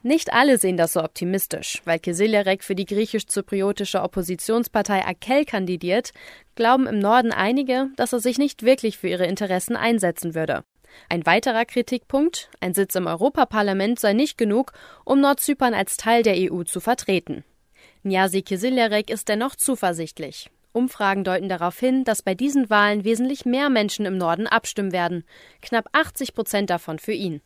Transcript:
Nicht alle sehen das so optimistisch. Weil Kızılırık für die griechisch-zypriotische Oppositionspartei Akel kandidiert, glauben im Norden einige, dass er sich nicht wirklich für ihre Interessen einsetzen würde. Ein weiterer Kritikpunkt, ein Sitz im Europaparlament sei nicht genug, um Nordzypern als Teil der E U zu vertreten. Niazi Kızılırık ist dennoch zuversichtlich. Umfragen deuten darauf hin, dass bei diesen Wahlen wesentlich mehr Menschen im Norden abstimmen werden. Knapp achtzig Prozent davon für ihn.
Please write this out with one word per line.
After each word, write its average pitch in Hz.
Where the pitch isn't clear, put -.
Nicht 294
alle 262
sehen 185
das 165
so 160
optimistisch. -
Weil 165
Kızılırık 196
für 196
die 190
griechisch-zypriotische 202
Oppositionspartei 196
Akel 269
kandidiert, 185
glauben 247
im 220
Norden 226
einige, 254
dass -
er 247
sich 240
nicht 277
wirklich 226
für -
ihre 180
Interessen 185
einsetzen 185
würde. 156
Ein 175
weiterer 226
Kritikpunkt, -
ein 180
Sitz 196
im 180
Europaparlament 208
sei 202
nicht 269
genug, 220
um 277
Nordzypern 277
als 196
Teil 233
der 214
E 180
U 175
zu -
vertreten. 190
Niazi 190
Kızılırık 214
ist -
dennoch 226
zuversichtlich. 165
Umfragen 202
deuten 185
darauf 180
hin, 254
dass 226
bei 190
diesen 269
Wahlen 208
wesentlich 247
mehr 269
Menschen 208
im 190
Norden 170
abstimmen 208
werden. 175
Knapp 226
achtzig 302
Prozent 202
davon 170
für -
ihn. 165